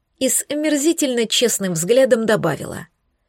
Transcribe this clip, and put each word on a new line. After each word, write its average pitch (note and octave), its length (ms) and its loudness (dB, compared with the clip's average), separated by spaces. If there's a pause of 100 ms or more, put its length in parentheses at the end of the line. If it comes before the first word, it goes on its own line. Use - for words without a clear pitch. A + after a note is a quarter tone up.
(180)
и C4 120 0
с - 200 -2
омерзительно D4 800 0
честным G3 460 0
взглядом A3+ 520 2
добавила: D#3+ 600 -2 (420)